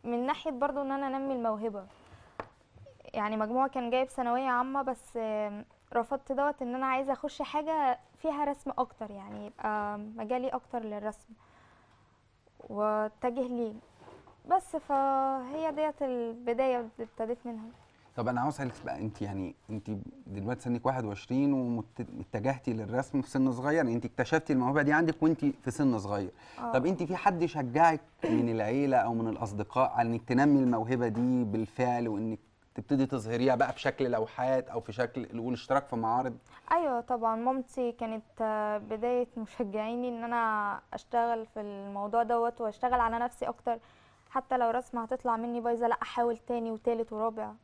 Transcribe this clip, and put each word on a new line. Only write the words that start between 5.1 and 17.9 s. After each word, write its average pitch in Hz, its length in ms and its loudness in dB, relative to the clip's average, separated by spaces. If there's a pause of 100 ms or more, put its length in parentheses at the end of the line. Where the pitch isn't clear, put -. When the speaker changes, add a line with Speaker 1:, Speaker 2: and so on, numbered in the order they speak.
Speaker 1:
آم، 214 480 -2 (300)
رفضت 262 380 -2
دوت، 285 300 2
إن 240 120 -2
أنا 262 120 -2
عايزة 269 260 2
أخش 285 300 -4
حاجة 294 560 0 (200)
فيها 294 260 0
رسم 277 340 -2
أكتر، 226 320 -4
يعني 208 360 -12
يبقى 208 520 -4
مجالي 226 500 -4
أكتر 254 300 -6
للرسم، 214 500 -8 (1300)
واتجه 214 880 -2
ليه. 233 260 -2 (720)
بس 359 300 0
فهي 269 960 0
ديت 302 300 -2
البداية 240 720 0
اللي 226 140 -4 (100)
ابتديت 226 440 -6
منها. 226 240 -8 (480)